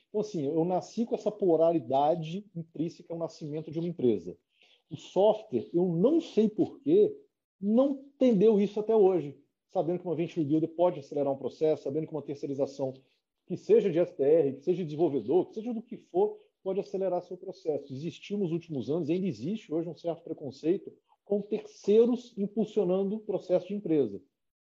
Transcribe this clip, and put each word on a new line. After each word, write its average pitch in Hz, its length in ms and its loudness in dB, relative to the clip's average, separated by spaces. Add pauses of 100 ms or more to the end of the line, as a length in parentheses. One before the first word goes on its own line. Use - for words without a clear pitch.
(100)
Então, 214 100 -4
assim, 185 240 -4
eu 160 220 0
nasci 185 400 -4
com 240 80 -6
essa - 180 -2
pluralidade 160 1120 2 (100)
intrínseca 165 600 -8
ao 170 40 -8
nascimento 156 520 -8
de 151 80 -8
uma 170 100 -2
empresa. 101 480 0 (540)
O 151 60 -12
software, 190 760 0
eu 180 160 2
não 226 320 2
sei 214 300 0
por - 300 -4
quê, 196 360 4 (420)
não 240 340 2 (220)
entendeu 220 460 6
isso 208 180 0
até 214 160 0
hoje. 185 460 4 (320)
Sabendo 175 260 -2
que 180 80 -14
uma 165 80 -2
venture 160 320 -4
builder 156 220 2
pode 175 320 0
acelerar 139 320 -2
um 135 40 -4
processo, 143 460 -2
sabendo 151 240 -4
que - 60 -14
uma 147 100 -6
terceirização, 139 720 -6 (500)
que 185 120 -10
seja 202 340 4
de 151 80 -2
S - 160 0
T 139 80 -2
R, 139 300 4
que - 100 -12
seja 180 140 0
de 180 80 -4
desenvolvedor, 147 640 0
que - 60 -18
seja 220 200 -8
do 220 80 -8
que - 140 -14
for, 208 420 -2 (240)
pode 190 160 -4
acelerar 185 440 -4
seu 180 140 -14
processo. 160 560 -8
Existiu 165 460 -8
nos 170 140 -2
últimos 160 360 -6
anos, 151 220 -2
ainda 185 160 -2
existe 151 480 -6
hoje 170 140 -4
um 160 80 -10
certo 165 260 -8
preconceito 160 680 -4 (320)
com 202 180 -2
terceiros 220 960 2
impulsionando 196 800 0
o 214 40 -8
processo 180 460 -2
de 202 80 -8
empresa. 147 480 0 (440)